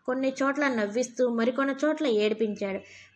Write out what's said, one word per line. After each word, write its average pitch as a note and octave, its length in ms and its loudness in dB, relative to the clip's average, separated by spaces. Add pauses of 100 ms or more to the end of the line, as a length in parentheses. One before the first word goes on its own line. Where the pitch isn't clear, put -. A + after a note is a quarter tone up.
కొన్ని C4 280 0 (100)
చోట్ల C#4 240 0
నవ్విస్తూ A#3+ 600 0
మరికొన్ని B3+ 460 0 (100)
చోట్ల D4+ 220 0
ఏడిపించాడు. G#3 720 0 (360)